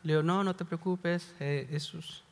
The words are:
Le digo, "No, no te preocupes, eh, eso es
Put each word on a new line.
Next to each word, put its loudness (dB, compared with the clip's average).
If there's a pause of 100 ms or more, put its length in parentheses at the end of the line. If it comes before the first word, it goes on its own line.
Le 2
digo, 6
"No, 4
no 2
te -6
preocupes, -2
eh, -2
eso -4
es -14